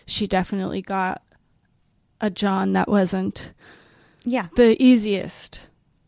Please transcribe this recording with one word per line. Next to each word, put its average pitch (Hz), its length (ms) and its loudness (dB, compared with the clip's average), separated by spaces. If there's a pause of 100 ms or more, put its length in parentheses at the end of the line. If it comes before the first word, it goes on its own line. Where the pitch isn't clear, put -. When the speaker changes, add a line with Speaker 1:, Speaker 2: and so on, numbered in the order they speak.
Speaker 1:
she - 220 -6
definitely 190 540 -4
got 190 420 -6 (960)
a 214 80 0
John 190 440 -2
that 185 140 0
wasn't 190 640 -2 (720)
Speaker 2:
Yeah. 240 320 -2
Speaker 1:
the 233 260 6
easiest 214 880 0 (380)